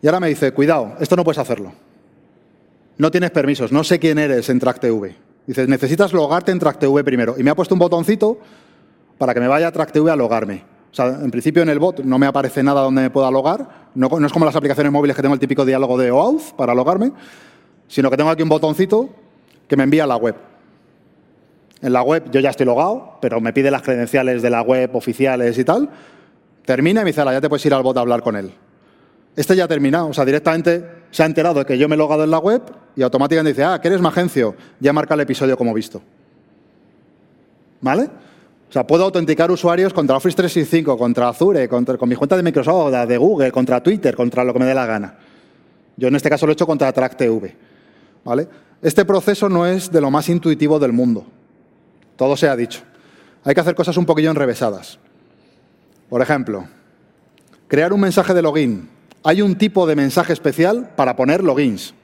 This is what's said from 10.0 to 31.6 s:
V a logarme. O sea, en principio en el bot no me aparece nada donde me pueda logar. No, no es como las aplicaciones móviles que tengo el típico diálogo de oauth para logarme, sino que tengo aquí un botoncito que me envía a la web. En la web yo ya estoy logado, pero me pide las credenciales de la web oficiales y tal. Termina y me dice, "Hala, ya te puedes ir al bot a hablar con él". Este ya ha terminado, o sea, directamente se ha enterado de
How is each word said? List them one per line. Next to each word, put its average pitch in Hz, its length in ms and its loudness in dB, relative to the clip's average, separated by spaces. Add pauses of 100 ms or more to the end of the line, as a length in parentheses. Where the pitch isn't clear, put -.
V 160 100 4
a 156 60 2
logarme. 107 480 -2 (280)
O - 40 -20
sea, 127 120 0
en 135 220 -6
principio 151 320 0
en 160 60 2
el 147 100 0
bot 175 220 -2
no 131 180 0
me 139 80 4
aparece 135 360 -2
nada 139 200 2
donde 131 200 2
me 127 80 0
pueda 131 200 0
logar. 156 640 -2
No, 127 140 0
no 151 180 0
es 139 60 -2
como 165 140 2
las 143 100 0
aplicaciones 143 360 0
móviles 143 240 0
que 139 60 -4
tengo 139 120 2
el 127 60 -2
típico 139 240 0
diálogo 131 340 0
de 127 120 2
oauth 220 420 0
para 120 220 -2
logarme, 185 380 0 (760)
sino 135 220 0
que 131 60 -10
tengo 151 140 2
aquí 160 120 0
un 160 60 0
botoncito 190 640 0 (580)
que 139 80 2
me 139 60 2
envía 151 220 2
a - 20 0
la 127 100 0
web. 113 200 -2 (1500)
En 131 100 -2
la 123 100 2
web 151 280 -2
yo 135 100 2
ya 135 100 2
estoy 135 140 -2
logado, 160 560 -2
pero 113 200 -2
me 113 120 -4
pide 139 180 2
las 131 120 -2
credenciales 127 580 -2
de 120 100 0
la 117 120 0
web 127 320 0
oficiales 123 640 -2
y 127 60 0
tal. 247 260 0 (760)
Termina 160 360 2
y 214 40 -2
me 175 60 0
dice, 151 120 -2
"Hala, 135 100 0
ya 135 80 0
te 147 80 -2
puedes 143 180 -2
ir 143 80 4
al 135 80 0
bot 127 140 0
a 127 40 0
hablar 120 220 0
con 110 140 -4
él". 95 160 -10 (840)
Este 151 180 0
ya 185 100 2
ha 170 40 -6
terminado, 156 380 0
o 143 80 -6
sea, 143 100 0
directamente 160 580 0 (280)
se - 120 0
ha 160 40 4
enterado 160 320 0
de 139 80 -2